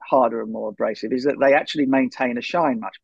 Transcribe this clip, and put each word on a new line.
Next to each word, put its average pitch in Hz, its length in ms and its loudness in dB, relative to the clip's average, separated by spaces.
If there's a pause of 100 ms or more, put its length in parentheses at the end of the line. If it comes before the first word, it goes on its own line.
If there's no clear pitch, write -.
harder 117 320 2
and 110 120 -8
more 110 160 -6
abrasive 110 440 -4
is 127 120 -2
that 143 160 0
they 139 120 6
actually 147 320 0
maintain 131 540 0
a - 20 -4
shine 143 380 -2
much 101 260 -10